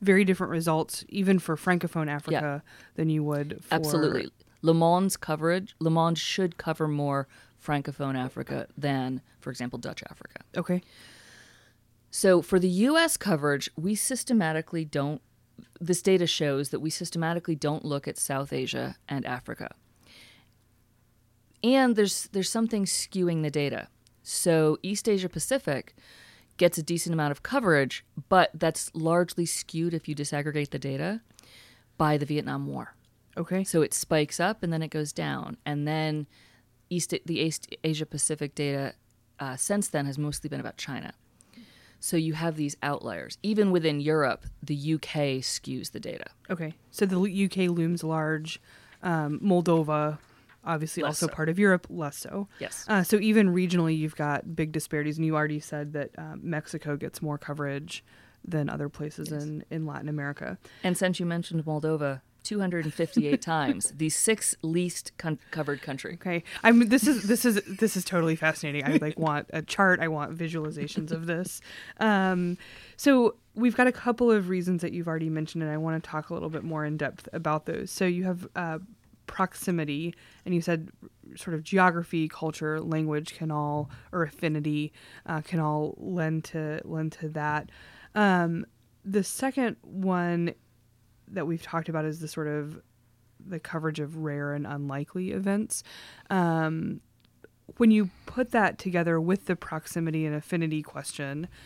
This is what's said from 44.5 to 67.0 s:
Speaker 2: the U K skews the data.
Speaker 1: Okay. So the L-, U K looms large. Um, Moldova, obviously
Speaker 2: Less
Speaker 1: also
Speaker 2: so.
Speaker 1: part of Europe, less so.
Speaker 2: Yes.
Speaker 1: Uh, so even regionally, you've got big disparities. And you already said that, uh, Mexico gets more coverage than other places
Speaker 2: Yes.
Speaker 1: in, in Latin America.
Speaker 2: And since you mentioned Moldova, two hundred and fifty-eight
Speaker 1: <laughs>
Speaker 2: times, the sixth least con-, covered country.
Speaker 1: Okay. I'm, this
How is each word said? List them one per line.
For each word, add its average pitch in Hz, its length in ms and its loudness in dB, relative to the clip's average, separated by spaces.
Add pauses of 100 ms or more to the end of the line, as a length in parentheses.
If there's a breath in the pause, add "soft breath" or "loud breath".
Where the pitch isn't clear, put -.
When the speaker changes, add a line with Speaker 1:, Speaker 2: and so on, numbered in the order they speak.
Speaker 2:
the 147 120 -4
U 151 220 0
K 143 420 -2
skews - 520 -6
the - 80 -12
data. - 280 -10 (220)
Speaker 1:
Okay. 165 240 -6 (160)
So - 160 0
the 185 120 2
L-, 190 100 4
U 196 220 0
K 185 180 0
looms 170 340 0
large. 156 600 -2 (420 loud breath)
Um, 156 380 0
Moldova, 156 760 4 (460 soft breath)
obviously 160 380 -4
Speaker 2:
Less 147 60 0
Speaker 1:
also 151 180 0
Speaker 2:
so. - 60 -6
Speaker 1:
part 156 140 -2
of 165 100 2
Europe, 190 320 6
less 156 280 -8
so. 196 300 -8 (120 loud breath)
Speaker 2:
Yes. - 280 -10
Speaker 1:
Uh, 202 140 4
so 214 160 4
even 208 360 6
regionally, 175 440 2
you've 156 180 -4
got 147 400 -4
big 160 180 -2
disparities. 151 440 -2
And 160 80 0
you 156 100 2
already 151 240 0
said 147 340 -8
that, 143 240 -6
uh, 156 200 -10
Mexico 151 600 -6
gets - 240 -10
more 147 160 -2
coverage 143 640 -8 (420 soft breath)
than 156 240 -2
other 143 200 -4
places 151 420 -10
Speaker 2:
Yes. 147 120 -6
Speaker 1:
in, 151 260 -8
in 160 160 -4
Latin 147 240 -8
America. 147 480 -6 (260 loud breath)
Speaker 2:
And 180 140 0
since 185 220 0
you 180 60 -2
mentioned 170 400 -2
Moldova, 151 560 -2 (220)
two 208 160 -4
hundred 175 260 0
and 151 80 -4
fifty-eight - 480 0
Speaker 1:
<laughs> 165 160 -2
Speaker 2:
times, 135 380 -2
the 156 140 0
sixth - 520 0
least 175 560 -2
con-, 156 220 -4 (120)
covered 143 300 -4
country. - 340 -8
Speaker 1:
Okay. 170 280 -2 (200 loud breath)
I'm, 233 260 10
this 269 180 6